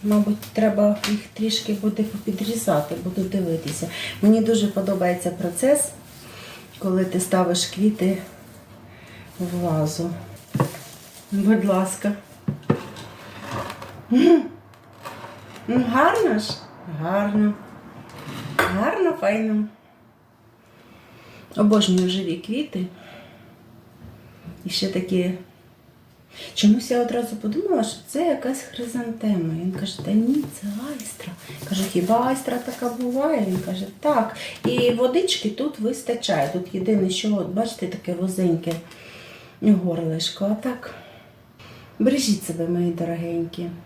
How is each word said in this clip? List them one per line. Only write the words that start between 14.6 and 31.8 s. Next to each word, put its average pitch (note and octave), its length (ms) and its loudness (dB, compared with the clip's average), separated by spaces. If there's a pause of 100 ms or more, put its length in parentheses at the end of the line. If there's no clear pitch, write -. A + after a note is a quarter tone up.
Ну, B3 240 4
гарно D#4 460 4
ж? G#3+ 120 -4 (500)
Гарно. G#3 540 2 (1000)
Гарно, C#4+ 560 2
файно. G#3+ 520 2 (1900)
Обожнюю G#3 540 6
живі F#3 260 -2
квіти. G#3+ 500 -4 (1800)
І F3+ 60 -6
ще G3 180 -2
такі. F#3 420 0 (1200)
Чомусь A3 360 4
я A#3+ 120 2
одразу A#3+ 340 -2
подумала, C#4+ 480 0
що - 220 -8
це D#4 200 0
якась C4+ 360 -2
хризантема. A3+ 1000 -2
Він F#3 180 -2
каже, F#3+ 240 -8
"Та E3 60 -2
ні, A#3+ 340 4 (160)
це G3 60 -8 (260)
айстра". G#3+ 400 -10 (360)
Кажу, F#3+ 140 0 (100)